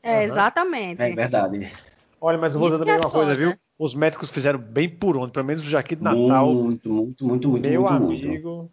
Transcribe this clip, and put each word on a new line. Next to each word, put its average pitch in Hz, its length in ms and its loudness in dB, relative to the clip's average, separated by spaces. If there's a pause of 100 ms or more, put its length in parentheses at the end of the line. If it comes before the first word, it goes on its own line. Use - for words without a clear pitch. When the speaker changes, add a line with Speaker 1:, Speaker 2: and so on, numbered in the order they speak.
Speaker 1:
É, 226 160 0
Speaker 2:
Aham. 214 60 2
Speaker 1:
exatamente. 220 760 -2
Speaker 3:
É 120 140 -2
verdade. 101 560 -2 (480)
Speaker 2:
Olha, 165 180 2
mas 160 160 0
eu 147 60 -2
vou 165 100 4
Speaker 1:
Isso 160 80 2
Speaker 2:
dizer 160 80 -2
Speaker 1:
que - 60 2
Speaker 2:
também - 120 2
Speaker 1:
é - 40 0
Speaker 2:
uma - 40 -4
coisa, 151 240 2
Speaker 1:
foda. 147 100 0
Speaker 2:
viu? 175 80 2 (240)
Os 147 160 -4
médicos 156 360 -2
fizeram 139 300 0
bem 120 280 -2
por 170 300 0
onde, 123 140 -4
pelo 135 140 -4
menos 151 180 -4
o 147 40 -8
Jaquim 147 280 -2
de 156 80 -8
Natal. 127 500 4
Speaker 3:
Muito, 120 360 0
muito, 120 360 -2
muito, 127 240 0
muito, 123 200 0
Speaker 2:
Meu 170 120 4
Speaker 3:
muito, 180 220 2
muito. 87 240 -2
Speaker 2:
amigo. 170 440 -8